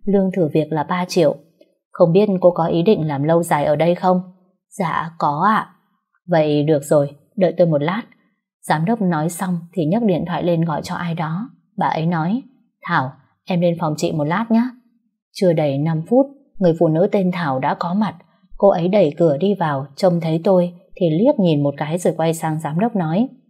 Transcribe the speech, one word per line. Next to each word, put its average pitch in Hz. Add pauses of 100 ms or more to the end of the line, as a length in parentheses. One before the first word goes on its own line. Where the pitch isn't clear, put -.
lương 196
thử 175
việc 151
là 156
ba 180
triệu." - (540)
"Không 170
biết 202 (120)
cô 180
có 170
ý 170
định 170
làm 139
lâu 165
dài 156
ở 147
đây 165
không?" 185 (580)
"Dạ 160
có 156
ạ." 214 (600)
"Vậy 151
được 147
rồi, 147 (260)
đợi 180
tôi 180
một 147
lát." 185 (680)
Giám 156
đốc 226
nói 170
xong 180 (160)
thì 165
nhấc 202
điện 180
thoại 170
lên 170
gọi 151
cho 180
ai 170
đó. 165 (260)
Bà 156
ấy 160
nói, 175 (400)
"Thảo, 139 (340)
em 180
lên 170
phòng 156
chị 170
một 156
lát 185
nhé." 226 (680)
Chưa 180
đầy 151
năm 156
phút, 262 (320)
người 170
phụ 170
nữ 160
tên 190
Thảo 160
đã 143
có 175
mặt. 208 (420)
Cô 202
ấy 185
đẩy 185
cửa 160
đi 196
vào, 147 (100)
trông 175
thấy 165
tôi 180 (240)
thì 185
liếc 226
nhìn 160
một 143
cái 151
rồi 175
quay 165
sang 160
giám 160
đốc 233
nói, 180 (220)